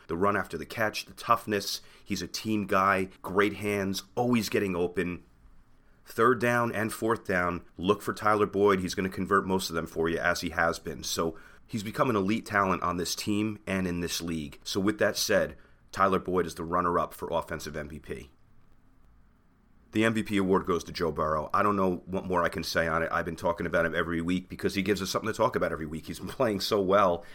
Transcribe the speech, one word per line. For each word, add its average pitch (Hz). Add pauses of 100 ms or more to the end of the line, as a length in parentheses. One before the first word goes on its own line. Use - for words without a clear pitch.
the 85
run 101
after 92
the 76
catch, 107
the 95
toughness. - (240)
He's 95
a 85
team 107
guy, 95 (160)
great 98
hands, 98 (100)
always 123
getting 101
open. 87 (840)
Third 117
down 120
and 107
fourth 113
down, 87 (140)
look 92
for 113
Tyler 107
Boyd. 98
He's 87
gonna 95
convert 95
most 92
of 82
them 82
for 82
you, 82
as 85
he 87
has 82
been. 78
So 82 (300)
he's 110
become 123
an 110
elite 101
talent 98
on 87
this 85
team 107
and 95
in 87
this 85
league. 80
So -
with 104
that 104
said, 90 (360)
Tyler 95
Boyd 90
is 78
the 85
runner-up 87
for -
offensive 78
M 76
V 76
P. - (1600)
The 110
M 113
V 110
P 98
award 95
goes 87
to 82
Joe 82
Burrow. 78
I 101
don't 104
know 95
what 90
more 90
I 82
can 82
say 82
on 80
it. 82
I've 82
been 82
talking 87
about 85
him 78
every 85
week 90
because 95
he 98
gives 95
us 95
something 104
to -
talk 107
about 87
every 78
week. 78
He's 85
been 90
playing 107
so 107
well. 95